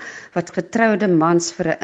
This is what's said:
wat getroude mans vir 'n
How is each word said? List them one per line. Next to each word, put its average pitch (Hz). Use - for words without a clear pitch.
wat 170
getroude 214
mans 170
vir 165
'n -